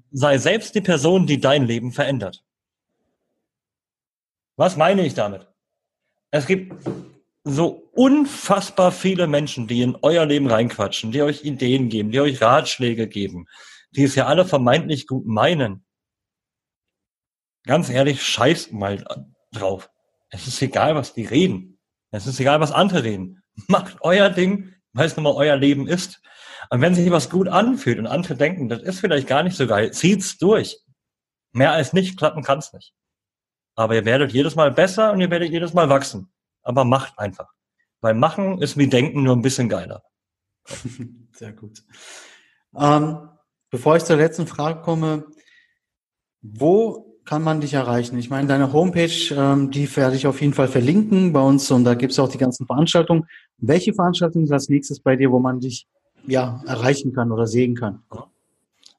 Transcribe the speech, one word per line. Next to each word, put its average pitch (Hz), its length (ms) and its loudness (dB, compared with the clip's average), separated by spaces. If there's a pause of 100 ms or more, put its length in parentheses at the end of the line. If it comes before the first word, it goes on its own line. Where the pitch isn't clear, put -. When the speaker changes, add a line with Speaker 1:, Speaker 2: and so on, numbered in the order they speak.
(120)
Speaker 1:
sei 139 280 2
selbst 202 360 -2
die 208 60 -2
Person, 170 440 2
die 143 140 0
dein 139 260 2
Leben 117 280 -4
verändert. 123 500 -6 (2250)
Was 165 180 2
meine 175 300 2
ich 131 80 -4
damit? 101 340 -6 (840)
Es 143 160 -2
gibt 185 260 -2 (680)
so 147 500 -2
unfassbar 240 1000 2
viele 180 360 -2
Menschen, 143 400 -2
die 120 140 0
in 123 200 0
euer 160 240 4
Leben 143 220 2
reinquatschen, 110 640 -2
die 143 100 -2
euch 147 240 -2
Ideen 131 440 -2
geben, 107 220 -4
die 131 80 0
euch 139 220 0
Ratschläge 120 680 2
geben, 90 380 -8 (460)
die 135 120 0
es 135 120 2
ja 131 100 0
alle 160 200 2
vermeintlich 143 600 0
gut 131 180 -6
meinen. 113 600 -2 (1800)
Ganz 151 260 0
ehrlich, 135 340 0
scheißt 151 500 -2
mal 101 320 -6 (460)
drauf. 95 380 -6 (400)
Es - 180 -16
ist - 140 -8
egal, 135 340 0
was - 180 -6
die 113 120 -8
reden. 151 540 -2 (320)
Es 104 160 -10
ist 131 120 -8
egal, 143 200 2
was 151 120 0
andere 175 320 2
reden. 98 400 -8 (240)
Macht - 340 -2
euer 196 280 4
Ding, 190 440 -2 (200)
weil's 151 220 -2
nun 156 80 -4
mal 143 120 2
euer 143 200 2
Leben 139 320 2
ist. 180 340 -6 (480)
Und 123 120 0
wenn 180 140 4
sich 175 160 4
was 160 180 2
gut 185 180 0
anfühlt 202 520 0
und 110 80 -6
andere - 280 -4
denken, 147 320 -2
das 117 140 -6
ist 185 180 -8
vielleicht 147 280 -2
gar 139 160 0
nicht 180 120 -4
so 131 120 0
geil, 107 260 0
zieht's 196 440 0
durch. 180 420 0 (720)
Mehr 135 180 2
als 151 220 -2
nicht, 185 240 -2
klappen 151 260 -2
kann's 143 300 -2
nicht. - 200 -20 (840)
Aber 113 200 0
ihr 107 100 0
werdet 127 280 0
jedes 143 220 0
Mal 151 160 4
besser 190 420 2
und 190 80 0
ihr 175 80 0
werdet 170 220 -2
jedes 165 220 -4
Mal 170 140 4
wachsen. 135 420 0 (340)
Aber 123 200 0
macht 131 360 0
einfach. 101 280 -10 (540)
Weil 110 140 2
machen 185 460 -2
ist 143 140 -4
wie 143 120 2
denken, 139 360 0
nur 127 120 4
ein 117 60 0
bisschen 127 280 0
geiler. 92 340 -8 (640)
Speaker 2:
<laughs> - 640 -16
Sehr 107 220 -20
gut. - 300 -20 (920)
Ähm, 151 540 2 (400)
bevor 147 260 2
ich 170 80 2
zur 165 140 2
letzten 160 300 0
Frage 160 340 -6
komme, 156 440 -2 (1160)
wo 160 840 0
kann 156 200 -4
man 156 180 0
dich 143 140 -6
erreichen? 120 420 -2
Ich 120 120 -8
meine, 135 180 -2
deine 139 260 2
Homepage, 170 600 0
ähm, 139 380 2
die 143 240 -4
werde 131 200 2
ich 135 120 -2
auf 135 140 -2
jeden 143 120 2
Fall 135 140 2
verlinken 180 640 2
bei 139 100 4
uns 139 300 4
und 123 120 6
da 120 100 4
gibt's 120 260 -2
auch 131 100 2
die - 80 -10
ganzen 127 280 -2
Veranstaltungen. 160 600 2 (300)
Welche 180 360 0
Veranstaltungen 175 540 0
sind 147 60 0
als 139 160 0
nächstes 143 300 -2
bei 131 160 2
dir, 131 160 2
wo 127 80 4
man 127 200 -2
dich, 123 280 -10 (380)
ja, 131 400 -2
erreichen 127 480 0
kann 117 180 -2
oder 113 160 0
sehen 120 280 0
kann? 113 280 -8 (960)